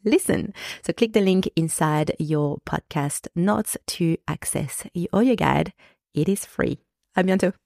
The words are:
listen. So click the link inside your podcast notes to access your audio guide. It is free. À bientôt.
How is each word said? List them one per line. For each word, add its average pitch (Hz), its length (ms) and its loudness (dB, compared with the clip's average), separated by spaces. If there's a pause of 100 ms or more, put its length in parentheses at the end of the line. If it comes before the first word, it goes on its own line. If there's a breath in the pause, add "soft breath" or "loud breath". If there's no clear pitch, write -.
listen. - 480 2 (280 loud breath)
So - 120 -4
click 226 180 2
the 220 80 4
link 190 380 4
inside 156 600 0
your 147 400 0
podcast - 760 -4
notes 208 400 0 (120)
to 165 280 0 (140)
access - 640 -6
your 175 180 -4
audio 226 240 4
guide. 147 380 0 (400 soft breath)
It 156 160 0
is 196 160 -2
free. - 340 -4 (380)
À 185 80 2
bientôt. 185 280 2 (120)